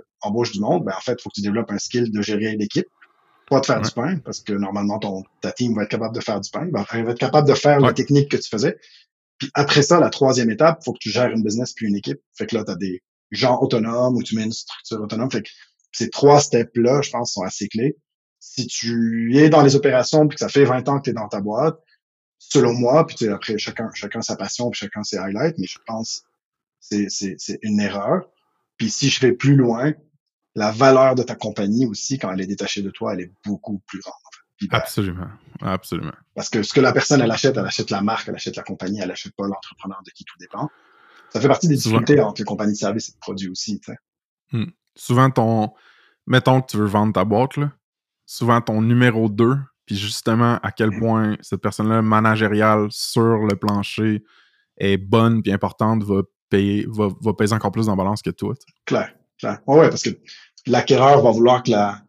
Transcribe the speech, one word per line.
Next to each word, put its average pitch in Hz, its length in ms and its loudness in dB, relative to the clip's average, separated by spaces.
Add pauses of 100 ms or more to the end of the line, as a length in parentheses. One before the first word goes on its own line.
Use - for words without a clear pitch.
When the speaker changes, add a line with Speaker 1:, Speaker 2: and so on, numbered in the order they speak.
(220)
Speaker 1:
embauches 107 300 -2
du 98 80 -8
monde. 135 260 0
Ben, 98 100 -6
en 95 60 -10
fait, 123 200 -4
faut - 80 -14
que - 60 -16
tu 104 60 -8
développes 104 300 -4
un 101 80 -6
skill 120 320 -4
de 104 100 -4
gérer 107 340 -4
l'équipe. 104 300 -4 (640)
Pas 135 120 4
de 135 40 -6
faire 120 120 0
Speaker 2:
Ouais. 104 100 -2
Speaker 1:
du - 40 -4
pain, 160 280 -4
parce - 220 -12
que - 120 -8
normalement, 101 460 -4
ton, 98 240 -6 (180)
ta - 100 -6
team 120 220 -2
va 104 100 -2
être 104 60 -4
capable 113 240 -4
de 120 80 -6
faire 104 200 -4
du - 100 -12
pain. - 140 -8
Ben, 104 260 -4
elle 113 140 -4
va 120 60 -2
être 120 80 -4
capable 151 280 4
de 135 80 6
faire 143 240 4
la 127 80 6
Speaker 2:
Ouais. 123 60 4
Speaker 1:
technique 143 360 2
que 131 80 0
tu - 120 -10
faisais. 123 280 -2 (640)
Puis 139 140 -10
après 196 300 2
ça, 170 160 6
la 117 100 4
troisième 123 420 2
étape, 156 320 2
faut 123 100 -4
que - 60 -12
tu 113 100 -6
gères 113 220 0
une 113 120 -2
business 113 300 -4
puis 113 140 -6
une 101 80 0
équipe. 139 240 -6 (180)
Fait 107 80 -6
que 117 100 -4
là, 107 80 -2
t'as 98 120 -6
des 92 260 -6 (300)
gens 123 300 0
autonomes 120 540 0
ou 110 80 -2
tu - 120 -6
mets 110 80 -2
une 110 80 -4
structure - 500 -12
autonome. 113 300 -6
Fait 110 120 -4
que - 60 -18 (420)
ces 117 180 -4
trois 143 320 6
steps-là, 120 600 0
je - 80 -6
pense, 120 240 -6
sont 98 100 -8
assez 95 260 -8
clés. 120 280 -4 (420)
Si - 280 -8
tu 117 680 -2
es 156 120 10
dans 147 140 8
les 135 120 6
opérations 139 520 4
puis 147 80 -4
que - 40 -14
ça 101 100 -4
fait 143 160 6
vingt 127 240 0
ans 139 100 0
que 139 60 -8
t'es 123 80 -2
dans 107 140 -6
ta 104 140 -6
boîte, 123 380 -2 (580)
selon 123 360 2
moi, 123 320 4
puis - 100 -12
tu 117 100 -4
sais, 104 60 0
après, 104 260 -6
chacun, 110 360 -8
chacun - 280 -10
sa 107 140 -8
passion 117 340 -6
puis 101 100 -8
chacun 104 240 -10
ses 101 140 -6
highlights, 107 400 -2
mais 92 100 -6
je - 200 -16
pense - 320 -10
que - 60 -20 (540)
c'est, 101 300 -4
c'est, 98 300 -8
c'est - 240 -10
une 107 160 0
erreur. 104 500 -2 (480)
Puis 113 140 -4
si - 180 -2
je - 120 0
vais 127 100 4
plus 139 240 4
loin, 127 380 2 (640)
la 107 140 -2
valeur 131 440 6
de 123 80 0
ta 113 120 -8
compagnie 107 500 -2
aussi, 117 320 -6
quand 104 140 -6
elle 95 100 -6
est 92 60 -6
détachée 101 340 -6
de 98 80 -8
toi, 110 240 -6
elle 92 80 -6
est 90 100 -14 (140)
beaucoup 104 420 -6
plus 95 120 -14
grande, - 140 -16 (120)
en - 100 -20
fait. - 60 -20 (160)
Puis, 101 100 -6
ben, 117 120 0
Speaker 2:
Absolument. 90 480 -6 (340)
Absolument. 90 500 -6 (240)
Speaker 1:
parce - 140 -10
que 107 140 -2
ce - 100 -6
que 143 80 4
la 127 100 4
personne, 135 300 2
elle 117 100 2
achète, 110 260 0
elle 98 80 -2
achète 104 260 -6
la 98 100 -2
marque, 107 260 -4
elle 98 80 -10
achète - 200 -10
la 95 80 -12
compagnie, 98 360 -8
elle 92 120 -8
achète - 240 -16
pas 98 120 -6
l'entrepreneur 95 580 -12
de - 60 -20
qui - 140 -20
tout - 140 -20
dépend. 101 300 -10 (600)
Ça 220 100 -6
fait 214 80 2
partie - 200 2
des 143 100 4
Speaker 2:
Souvent. 113 220 0
Speaker 1:
difficultés 117 220 4
entre 104 200 -4
les 104 40 -6
compagnies 104 280 -4
de 104 40 -6
services 107 320 -4
et - 40 -20
de - 60 -20
produits 95 300 -10
aussi, 101 300 -8
tu - 120 -16
sais. 113 60 -14 (540)
Speaker 2:
Hmm. 113 200 -6 (240)
Souvent, 131 340 2
ton, 113 440 0 (520)
mettons 131 360 4
que 131 100 -14
tu 107 60 -4
veux 107 100 2
vendre 104 260 2
ta 92 100 2
boîte, 110 340 0
là. 143 140 -2 (540)
Souvent, 120 360 0
ton 110 200 -2
numéro 113 480 4
deux, 117 280 2 (280)
puis 101 100 -6
justement, 113 680 0
à 101 80 -4
quel 110 180 0
Speaker 1:
Hmm. 98 100 -4
Speaker 2:
point 110 420 0
cette - 200 -8
personne-là, 110 400 0
managériale, 107 880 2
sur 113 560 0
le 101 120 0
plancher, 104 640 -2 (540)
est 98 200 2
bonne 113 460 2
puis 101 80 -2
importante, 107 520 -2
va 98 180 2 (280)
payer, 101 400 2
va, 104 200 -2 (120)
va 107 120 0
peser 107 200 2
encore 107 180 0
plus 110 160 -2
dans 107 60 0
la 95 100 0
balance 104 200 -2
que 95 80 -4
toi, 104 240 -8
tu - 120 -20
sais. - 60 -20 (120)
Speaker 1:
Clair, - 280 -4 (240)
clair. 104 300 -8
Ouais, 139 120 8
ouais, 147 100 8
parce 107 140 -4
que 117 80 -4 (540)
l'acquéreur 131 560 6
va 120 100 6
vouloir 123 320 4
que 123 80 0
la, 104 380 0